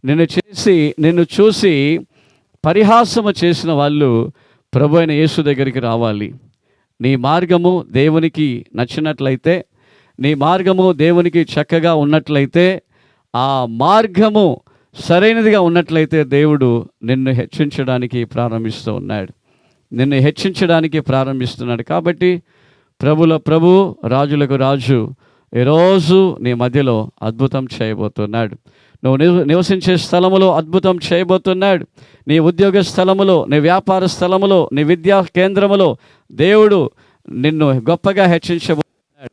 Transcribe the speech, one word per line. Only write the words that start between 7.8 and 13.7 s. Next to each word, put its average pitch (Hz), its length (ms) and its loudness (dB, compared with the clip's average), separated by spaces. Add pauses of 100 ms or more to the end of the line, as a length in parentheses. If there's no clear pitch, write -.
దేవునికి 151 760 -2 (100)
నచ్చినట్లయితే, 143 920 -4 (540)
నీ 143 140 0
మార్గము 185 580 2
దేవునికి 170 500 2
చక్కగా 165 520 -2
ఉన్నట్లయితే, 151 880 0 (540)
ఆ 131 340 -2
మార్గము 190 920 2 (380)